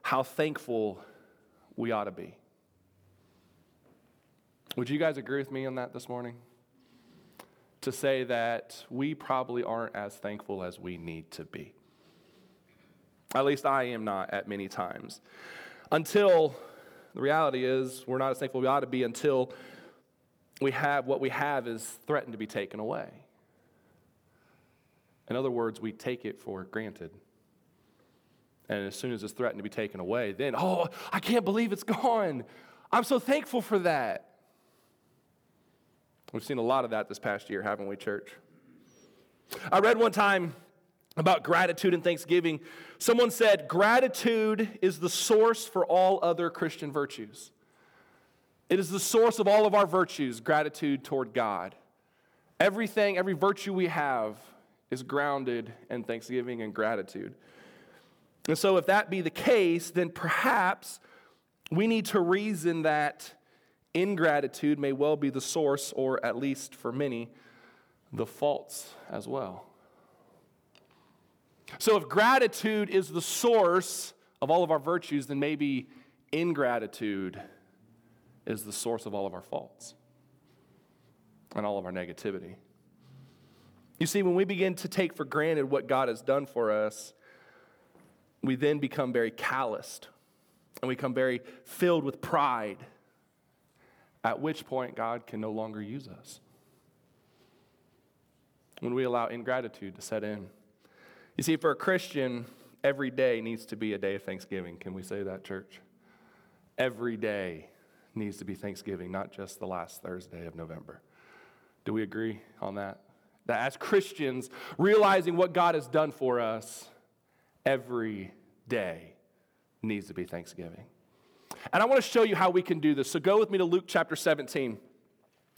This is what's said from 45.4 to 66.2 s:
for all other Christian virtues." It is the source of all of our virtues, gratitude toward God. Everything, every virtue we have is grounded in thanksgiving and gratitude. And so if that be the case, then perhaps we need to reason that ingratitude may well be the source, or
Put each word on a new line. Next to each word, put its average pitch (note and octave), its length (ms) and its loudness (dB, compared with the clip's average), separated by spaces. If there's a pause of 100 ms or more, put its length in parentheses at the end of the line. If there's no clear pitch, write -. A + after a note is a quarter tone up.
for F3+ 200 0
all F#3 360 6
other E3+ 280 2
Christian D#3 420 -4
virtues." C3 600 -6 (1200)
It F#3 100 4
is E3+ 100 -2
the F#3+ 100 -2
source A3+ 400 4
of G3 80 2
all G#3 180 8
of G3 80 4
our G3+ 140 6
virtues, D3+ 520 0
gratitude D3 640 2
toward B2+ 300 -4
God. G2+ 420 -2 (840)
Everything, G3+ 580 2
every F#3 160 2
virtue F#3+ 400 0
we F#3 140 2
have C3 500 -2 (540)
is B2+ 120 -4
grounded B2+ 720 -2 (160)
in B2 140 -4
thanksgiving A#2+ 580 -4
and G#2+ 120 -6
gratitude. G2+ 640 -4 (1120)
And D#3 100 2
so F#3+ 200 4
if E3+ 80 2
that G3+ 240 4
be F#3+ 120 -2
the D#3+ 80 -2
case, F3+ 640 2
then F3 180 0
perhaps G3 920 0 (720)
we F#3+ 160 2
need A3+ 200 2
to G#3 120 2
reason F3 640 2
that D3+ 500 0 (600)
ingratitude D#3 840 2
may C#3 140 0
well C#3+ 240 2
be C#3+ 120 0
the C3 120 -2
source, C#3 520 0
or C3 300 0